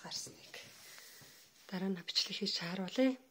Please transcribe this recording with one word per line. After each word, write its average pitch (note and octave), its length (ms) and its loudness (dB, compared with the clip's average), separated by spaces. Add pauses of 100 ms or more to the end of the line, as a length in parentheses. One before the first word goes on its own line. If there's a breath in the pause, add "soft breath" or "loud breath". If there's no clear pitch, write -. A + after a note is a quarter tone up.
гарсныг - 480 -8 (1160 loud breath)
дараа F#3+ 180 2
нь F3 140 0
бичлэг - 320 2
хийж - 240 0
харуулъя. F#3+ 560 4 (160)